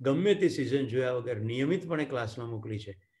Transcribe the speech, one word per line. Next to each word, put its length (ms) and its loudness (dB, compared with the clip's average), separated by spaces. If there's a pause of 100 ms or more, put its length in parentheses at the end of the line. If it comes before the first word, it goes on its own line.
ગમે 340 4
તે 140 4
સિઝન 380 0
જોયા 260 2
વગર 240 -2
નિયમિતપણે 680 0
ક્લાસમાં 440 -4
મોકલી 300 -6
છે 240 -14 (180)